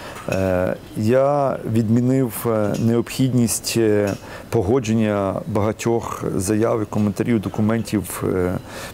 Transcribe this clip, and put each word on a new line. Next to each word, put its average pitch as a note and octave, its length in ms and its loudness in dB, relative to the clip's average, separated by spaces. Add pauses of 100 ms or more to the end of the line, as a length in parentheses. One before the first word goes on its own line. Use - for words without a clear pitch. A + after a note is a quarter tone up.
(300)
е, F#2 460 0 (220)
я C3+ 640 2 (120)
відмінив, A#2+ 640 2 (120)
е, G#2+ 340 0
необхідність, A#2 1000 0
е, G#2 360 4 (360)
погодження G#2+ 960 2
багатьох A2 760 -2 (120)
заяв G#2+ 460 0
і G#2 40 -4
коментарів, G#2+ 560 0
документів, G#2+ 800 -2 (100)
е, F2+ 240 0 (360)